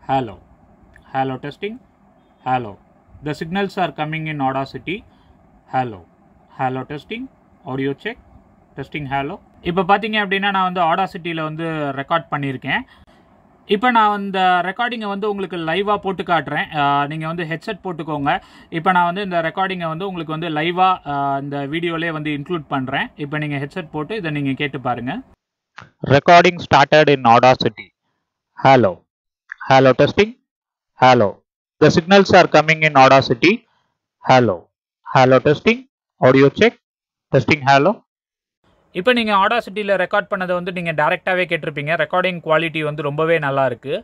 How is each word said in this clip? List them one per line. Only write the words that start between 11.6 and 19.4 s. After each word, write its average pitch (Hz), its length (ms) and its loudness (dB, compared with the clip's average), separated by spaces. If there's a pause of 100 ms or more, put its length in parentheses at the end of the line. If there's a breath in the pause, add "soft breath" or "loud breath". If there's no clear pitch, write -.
ரெக்கார்ட் 160 360 -4
பண்ணிருக்கேன். 143 480 -6 (880 soft breath)
இப்ப 214 260 0
நான் 208 300 2
இந்த 185 420 2
ரெக்கார்டிங்கை 226 440 -6
வந்து 202 220 -6
உங்களுக்கு 190 280 -6
லைவா 180 400 -2
போட்டு 190 260 -6
காட்டுறேன். 160 540 -4
ஆ, 143 300 2
நீங்க 160 200 -8
வந்து 170 160 -8
ஹெட்செட் 165 400 -10
போட்டுக்கோங்க. 160 580 -4 (280 soft breath)
இப்ப 165 220 0
நான் 180 140 4
வந்து 175 160 -4
இந்த 180 200 -2